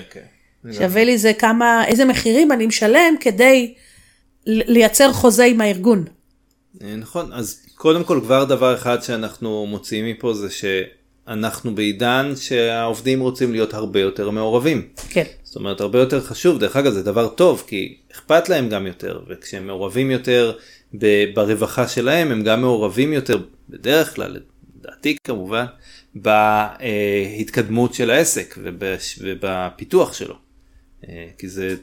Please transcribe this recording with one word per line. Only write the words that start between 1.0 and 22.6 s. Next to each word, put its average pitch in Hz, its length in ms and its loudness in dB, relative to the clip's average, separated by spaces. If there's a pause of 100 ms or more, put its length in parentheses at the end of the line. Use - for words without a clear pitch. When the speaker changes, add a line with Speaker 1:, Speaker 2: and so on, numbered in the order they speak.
Speaker 2:
לי 247 140 2
זה 214 160 4
כמה, 226 540 2
איזה 240 180 4
מחירים 262 460 4
אני 233 160 2
משלם 269 520 4
כדי 240 540 4 (720)
ל-, 220 280 0
לייצר 233 400 6
חוזה 240 320 4
עם 233 160 4
הארגון. 202 440 2 (800)
Speaker 1:
אה, 104 120 -12
נכון. 113 380 -10
אז 110 260 -10 (160)
קודם 160 280 2
כל, 165 200 0
כבר 131 200 2
דבר 127 320 2
אחד 120 280 -2
שאנחנו 110 640 -6
מוציאים 107 380 -8
מפה 113 280 -4
זה 101 160 -6
שאנחנו 107 1300 -6
בעידן 120 600 -2
שהעובדים 117 840 -2
רוצים 127 300 -2
להיות 110 220 -2
הרבה 104 260 -4
יותר 98 300 -2
מעורבים. 110 580 -2 (220)
Speaker 2:
כן. 170 140 0 (200)
Speaker 1:
זאת - 120 -20
אומרת, 98 260 -8
הרבה 104 180 2
יותר 131 220 2
חשוב. 135 380 0
דרך 104 160 -2
אגב, 139 160 2
זה 98 120 -2
דבר 107 240 0
טוב, 165 400 2
כי 92 280 -8 (160)
אכפת 170 380 0
להם 139 200 0
גם 98 180 -4
יותר, 90 320 -12 (100)
וכשהם 95 380 -14
מעורבים 98 440 -4
יותר 123 400 2 (460)
ב-, 104 280 4 (100)
ברווחה 107 520 0
שלהם, 143 440 0
הם 110 120 -2
גם 110 180 2